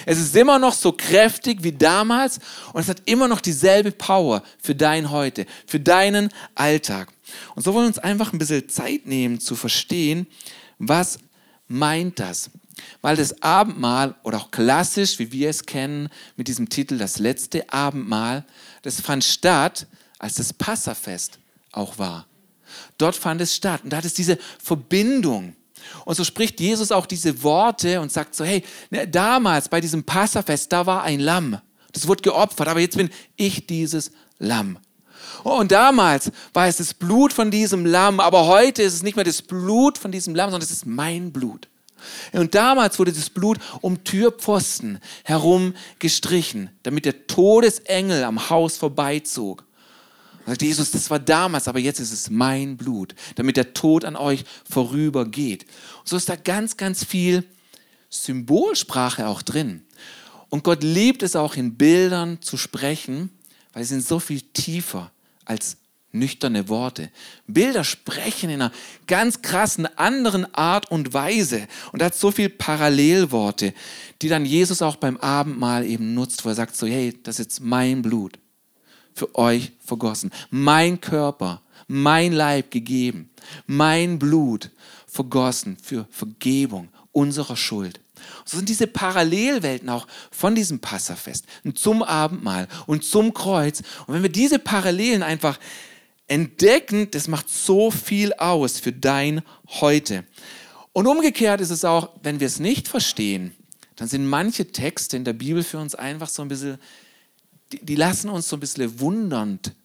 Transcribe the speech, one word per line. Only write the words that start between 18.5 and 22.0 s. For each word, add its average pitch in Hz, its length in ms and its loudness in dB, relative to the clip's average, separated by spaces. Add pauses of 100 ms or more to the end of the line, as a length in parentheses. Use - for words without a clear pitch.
das - 180 -8
fand 135 240 -2
statt, 170 600 2 (320)
als - 160 -8
das - 180 -4
Passafest - 840 -6 (360)
auch 101 240 -8
war. 87 300 -8 (720)